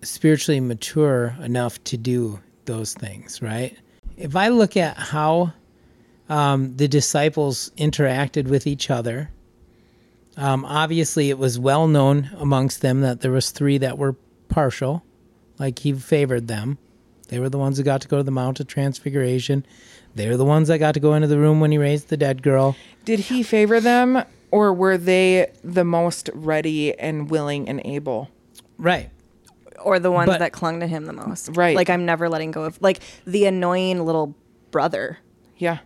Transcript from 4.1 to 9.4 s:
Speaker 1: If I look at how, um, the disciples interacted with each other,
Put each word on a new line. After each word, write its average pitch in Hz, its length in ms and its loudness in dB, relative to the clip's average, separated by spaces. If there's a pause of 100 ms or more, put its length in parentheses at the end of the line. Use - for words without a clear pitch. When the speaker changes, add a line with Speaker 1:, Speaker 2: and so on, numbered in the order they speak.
Speaker 1:
If 143 200 -10
I 202 120 2
look 226 280 4
at 170 200 0
how, 160 560 0 (760)
um, 139 480 0
the 143 120 2
disciples 143 880 0
interacted 139 720 0
with 135 180 0
each 143 240 -4
other, 123 400 -4 (1040)